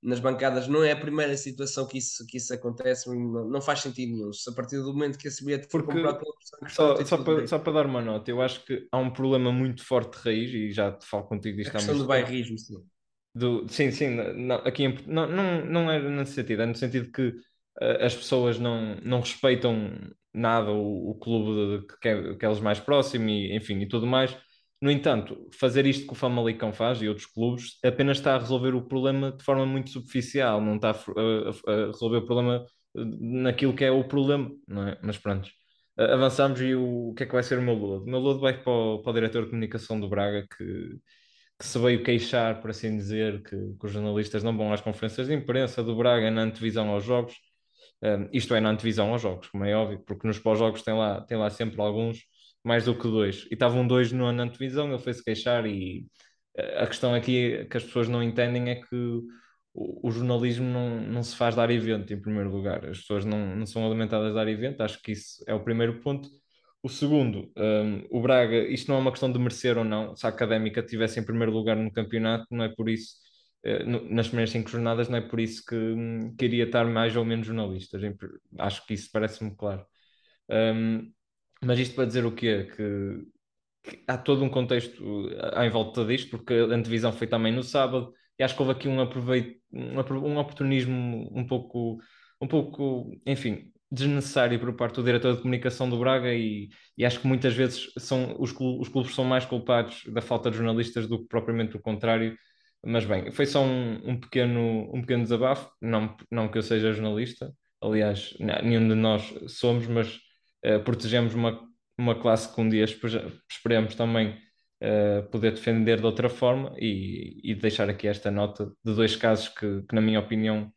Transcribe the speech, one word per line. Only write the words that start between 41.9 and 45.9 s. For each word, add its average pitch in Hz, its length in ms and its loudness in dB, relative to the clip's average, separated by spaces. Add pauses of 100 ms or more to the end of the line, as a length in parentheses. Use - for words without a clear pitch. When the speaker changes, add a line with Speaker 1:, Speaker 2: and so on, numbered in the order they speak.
Speaker 2:
queixar, 117 580 2
por 110 100 -8
assim 110 260 -4
dizer, 104 460 -2
que, - 120 -12
que 98 300 -8
os 104 60 -4
jornalistas 104 520 -2
não 113 140 0
vão 107 160 0
às 104 80 -2
conferências 110 460 -4
de 147 60 0
imprensa 123 500 0
do 113 120 -2